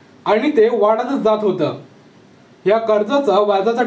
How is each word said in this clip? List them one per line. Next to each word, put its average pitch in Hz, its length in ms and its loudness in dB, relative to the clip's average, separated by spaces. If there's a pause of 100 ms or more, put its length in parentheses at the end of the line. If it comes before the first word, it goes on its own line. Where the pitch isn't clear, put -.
(260)
आणि 220 240 0
ते 226 220 4
वाढतच 226 500 0
जात 214 200 2
होतं. 170 340 -2 (880)
या 208 140 2
कर्जाचा 214 640 0
व्याजाचा 208 460 0